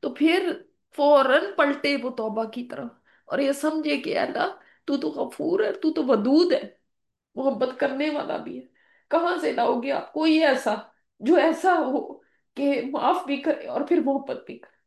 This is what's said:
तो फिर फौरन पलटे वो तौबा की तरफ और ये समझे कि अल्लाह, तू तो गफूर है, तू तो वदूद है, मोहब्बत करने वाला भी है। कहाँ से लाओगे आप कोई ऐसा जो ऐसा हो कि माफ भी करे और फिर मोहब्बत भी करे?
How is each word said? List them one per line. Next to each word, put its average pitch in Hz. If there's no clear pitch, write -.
तो 277
फिर 339
फौरन 294
पलटे 285
वो 247
तौबा 220
की 240
तरफ -
और -
ये 277
समझे 302
कि -
अल्लाह, -
तू 277
तो -
गफूर 339
है, -
तू 311
तो 311
वदूद 269
है, -
मोहब्बत 254
करने 277
वाला -
भी 240
है। 254
कहाँ 339
से -
लाओगे 247
आप 269
कोई 311
ऐसा 262
जो 294
ऐसा 330
हो 285
कि 277
माफ 359
भी 277
करे -
और 285
फिर 339
मोहब्बत 277
भी 240
करे? -